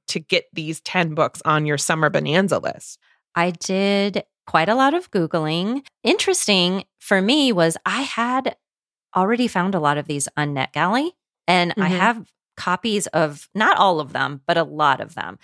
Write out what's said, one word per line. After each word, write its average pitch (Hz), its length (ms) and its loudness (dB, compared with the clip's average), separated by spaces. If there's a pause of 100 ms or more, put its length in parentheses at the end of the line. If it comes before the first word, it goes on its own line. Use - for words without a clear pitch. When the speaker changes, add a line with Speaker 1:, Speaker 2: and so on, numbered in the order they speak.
Speaker 1:
to 170 120 -4
get - 320 -2
these 156 300 -8
ten 165 320 -2
books 151 300 0
on 151 220 2
your 147 120 0
summer 160 320 2
bonanza 151 480 2
list? - 400 -8 (360)
Speaker 2:
I 175 180 0
did 196 720 -2 (220)
quite 165 220 2
a 220 60 2
lot 269 200 4
of 359 160 -4
Googling. 175 720 -2 (200)
Interesting 196 800 2 (160)
for 190 220 2
me 262 300 2
was 165 240 2 (100)
I 208 160 -2
had 254 540 -4 (600)
already 226 320 2
found 190 260 -2
a 170 60 0
lot 147 180 2
of 147 80 -6
these 143 300 -4
on 147 180 -2
NetGalley, 185 580 -2 (360)
and 175 280 2
I 202 120 0
Speaker 1:
Mm-hmm. 185 80 2
Speaker 2:
have 220 360 0 (240)
copies 196 520 -2
of, 151 460 -2
not 220 240 2
all 185 220 4
of 135 120 -8
them, 135 340 -4
but 170 120 2
a 170 40 4
lot 147 380 0
of 107 140 -14
them. - 300 -10